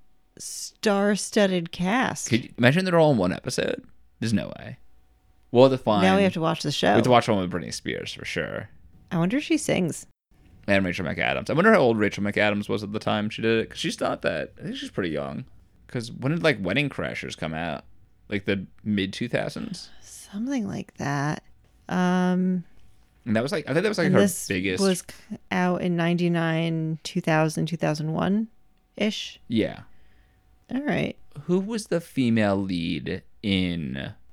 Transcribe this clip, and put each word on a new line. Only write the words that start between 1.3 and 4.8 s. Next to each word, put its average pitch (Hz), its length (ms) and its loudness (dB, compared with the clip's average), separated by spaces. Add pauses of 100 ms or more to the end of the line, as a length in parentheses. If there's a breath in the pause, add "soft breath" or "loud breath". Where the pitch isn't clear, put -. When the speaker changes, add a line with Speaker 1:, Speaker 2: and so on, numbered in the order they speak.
Speaker 1:
cast. 208 560 -2
Speaker 2:
Could 113 160 0
you - 140 -16
imagine 143 260 6
they're 175 140 2
all 151 140 6
in 117 60 2
one 90 140 2
episode? - 500 -4 (380)
There's 113 120 0
no 65 260 -2
way. - 200 -14 (720)